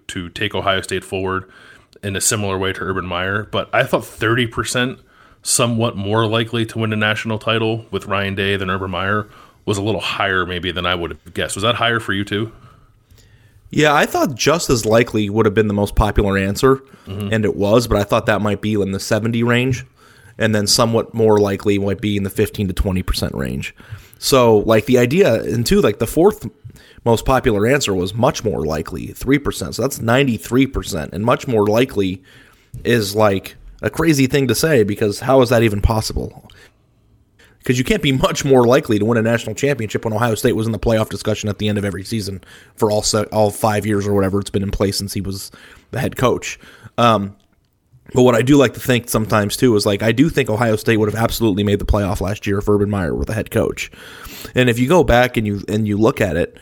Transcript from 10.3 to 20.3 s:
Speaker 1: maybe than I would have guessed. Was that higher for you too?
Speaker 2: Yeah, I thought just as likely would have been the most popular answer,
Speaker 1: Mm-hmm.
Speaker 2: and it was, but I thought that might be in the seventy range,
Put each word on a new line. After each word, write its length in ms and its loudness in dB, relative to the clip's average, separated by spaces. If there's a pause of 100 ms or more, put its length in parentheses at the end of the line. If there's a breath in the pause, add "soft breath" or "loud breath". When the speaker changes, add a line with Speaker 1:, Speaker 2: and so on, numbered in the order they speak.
Speaker 1:
maybe 260 -6
than 140 -6
I 80 0
would 160 -4
have 240 -18
guessed. 200 -6
Was 100 -4
that 100 0
higher 260 0
for 140 -4
you 100 -2
too? 260 -4 (1160 soft breath)
Speaker 2:
Yeah, 260 2
I 120 2
thought 280 0
just 360 0
as 160 0
likely 420 2
would 160 2
have 100 4
been 140 2
the 60 -2
most 220 -2
popular 420 0
answer, 380 2 (300 loud breath)
Speaker 1:
Mm-hmm. 240 -8
Speaker 2:
and 140 0
it 120 0
was, 320 2
but 100 2
I 60 0
thought 200 0
that 160 0
might 220 -2
be 100 -2
in 200 0
the 80 -6
seventy 420 -2
range, 420 0 (540 soft breath)